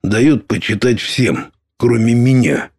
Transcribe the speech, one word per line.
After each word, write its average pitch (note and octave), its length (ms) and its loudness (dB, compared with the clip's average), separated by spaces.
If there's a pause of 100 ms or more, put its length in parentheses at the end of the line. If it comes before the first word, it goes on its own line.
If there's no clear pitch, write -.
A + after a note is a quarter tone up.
Даёт A2+ 440 0
почитать A2 540 -2
всем, - 520 -4 (240)
кроме A#2 380 0
меня. B2+ 640 0